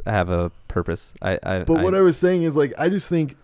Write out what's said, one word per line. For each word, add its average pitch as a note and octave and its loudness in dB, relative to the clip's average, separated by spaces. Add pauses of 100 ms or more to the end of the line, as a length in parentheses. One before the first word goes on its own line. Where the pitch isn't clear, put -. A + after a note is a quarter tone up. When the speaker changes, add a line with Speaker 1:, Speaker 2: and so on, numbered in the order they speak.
Speaker 1:
have G2 0
a F2 -2 (160)
purpose. - -6
I, F#2 -2
I, F#2 -2
Speaker 2:
But E3 2
what F#3 2
Speaker 1:
I F#3+ 2
Speaker 2:
I - 4
was F3+ 4
saying F3+ 2
is, D#3+ -2
like, C#3+ 2
I D#3 0
just G3 -2
think D#3+ -2